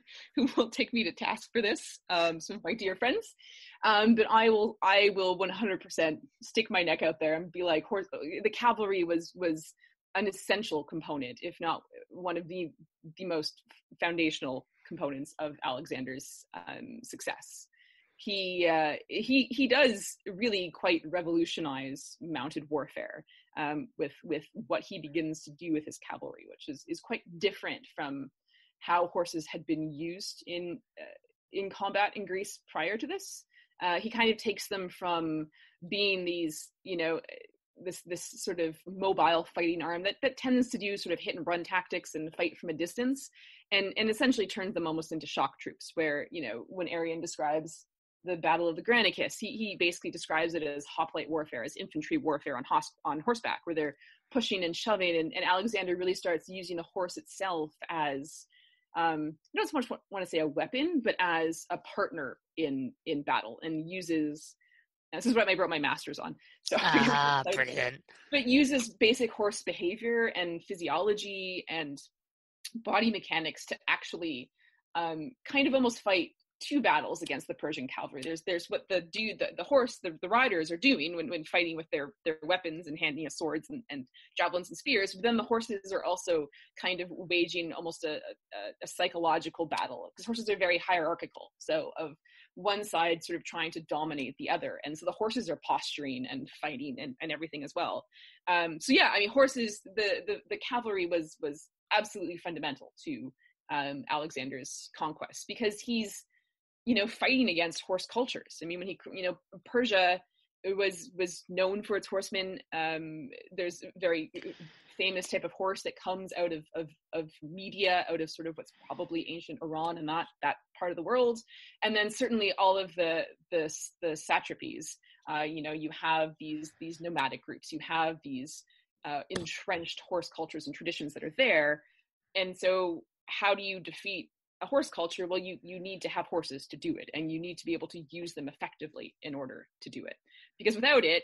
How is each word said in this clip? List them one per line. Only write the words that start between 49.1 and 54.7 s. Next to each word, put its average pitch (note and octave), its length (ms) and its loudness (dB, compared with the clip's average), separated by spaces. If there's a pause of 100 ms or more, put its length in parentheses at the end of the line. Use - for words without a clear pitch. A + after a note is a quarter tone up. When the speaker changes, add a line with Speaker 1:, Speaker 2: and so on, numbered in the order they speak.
Speaker 1:
he, G3+ 180 -8
he G#3 220 -4
basically F3 320 0
describes E3 440 0
it D#3 100 0
as C#3+ 200 -4
hoplite D#3+ 460 -2
warfare, D3+ 320 -2
as C#3+ 140 -8
infantry D#3+ 400 -4
warfare D3 400 0
on B2 120 -6
hos-, D#3 240 2 (120)
on D3+ 160 -2
horseback, - 440 -2
where E3+ 120 -2
they're D3+ 200 0 (360)
pushing A3 320 0
and E3+ 120 -2